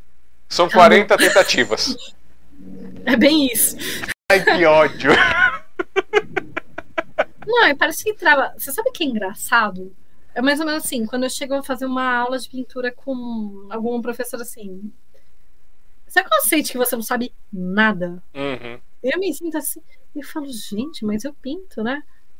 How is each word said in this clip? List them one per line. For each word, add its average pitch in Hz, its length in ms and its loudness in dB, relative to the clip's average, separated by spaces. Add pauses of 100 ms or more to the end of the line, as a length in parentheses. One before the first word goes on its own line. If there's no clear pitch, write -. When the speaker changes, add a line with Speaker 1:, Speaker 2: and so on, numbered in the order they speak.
(500)
Speaker 1:
são 175 180 4
Speaker 2:
Acabou. - 20 0
Speaker 1:
quarenta 190 480 10
tentativas. - 760 4 (1120)
Speaker 2:
É 269 100 4
bem 285 360 6
isso. - 240 0 (560)
Speaker 1:
Ai, 190 140 6
que 185 200 6
ódio. 156 460 6 (2250)
Speaker 2:
Não, 440 220 4
e 277 80 4
parece 311 280 0
que 427 100 0
trava. 285 440 2
Você - 140 -8
sabe 480 180 -2
o - 20 -14
que - 120 -4
é 294 40 0
engraçado? 208 880 0 (400)
É 247 60 -2
mais 285 180 2
ou 320 60 0
menos 311 200 -2
assim, 233 200 -2
quando 254 180 -2
eu 254 60 0
chego 269 260 -6
a 277 80 -2
fazer 254 220 -4
uma 254 320 0
aula 247 200 0
de 240 120 -8
pintura 247 420 -6
com 226 800 -6
algum 233 300 -2
professor 240 400 -6
assim, 208 500 -10 (1160)
sabe 370 220 0
quando - 140 2
você - 60 0
sente 302 220 2
que 254 60 -6
você 247 180 0
não 226 80 -4
sabe 240 300 -4 (180)
nada? 180 720 0 (120)
Speaker 1:
Uhum. 123 460 -6 (240)
Speaker 2:
Eu 294 160 0
me 381 140 -2
sinto 320 240 -6
assim, 294 240 -6 (340)
eu 277 80 -8
falo, 285 240 -8
"Gente, 233 580 -6
mas 208 200 -2
eu 294 100 -6
pinto, 285 480 -8
né?" 269 200 -4 (360)